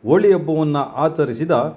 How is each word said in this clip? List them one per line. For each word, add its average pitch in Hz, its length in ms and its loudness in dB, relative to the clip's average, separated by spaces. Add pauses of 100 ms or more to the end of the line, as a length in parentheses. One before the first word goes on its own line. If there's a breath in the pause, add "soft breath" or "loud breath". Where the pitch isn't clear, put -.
ಹೋಳಿ 190 280 4
ಹಬ್ಬವನ್ನ 156 440 0
ಆಚರಿಸಿದ 143 760 -2 (240)